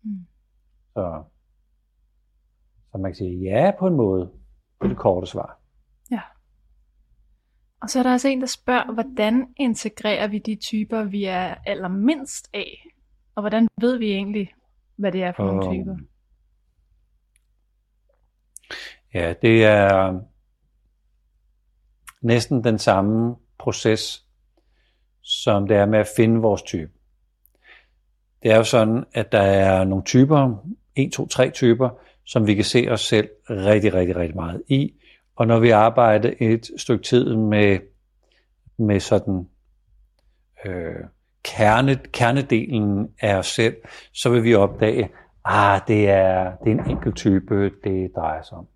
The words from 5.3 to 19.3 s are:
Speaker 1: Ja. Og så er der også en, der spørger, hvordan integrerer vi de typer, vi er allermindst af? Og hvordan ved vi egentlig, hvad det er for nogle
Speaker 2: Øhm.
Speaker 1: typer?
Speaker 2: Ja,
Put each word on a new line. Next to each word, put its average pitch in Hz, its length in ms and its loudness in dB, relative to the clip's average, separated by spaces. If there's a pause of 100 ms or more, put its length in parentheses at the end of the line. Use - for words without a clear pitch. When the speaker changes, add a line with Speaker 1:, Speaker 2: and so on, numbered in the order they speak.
Speaker 1:
Ja. 226 80 -6 (1600)
Og 214 80 -12
så 262 100 -2
er 247 40 0
der 254 100 2
også 254 140 0
en, 262 140 0
der 254 60 -6
spørger, 247 460 -4
hvordan 226 640 -2
integrerer 214 680 -4
vi 208 120 -6
de 220 160 -8
typer, 214 480 -6
vi 202 220 -6
er 185 300 -6 (100)
allermindst 202 880 -4
af? - 340 -12 (480)
Og 208 60 -8
hvordan 214 260 0 (140)
ved 247 160 0
vi 214 140 -2
egentlig, 202 420 -6 (420)
hvad 202 160 -4
det 185 120 -4
er 180 80 -4
for - 140 -4
nogle 95 200 -2
Speaker 2:
Øhm. 92 80 -4
Speaker 1:
typer? 95 240 -8 (3250)
Speaker 2:
Ja, 85 280 -4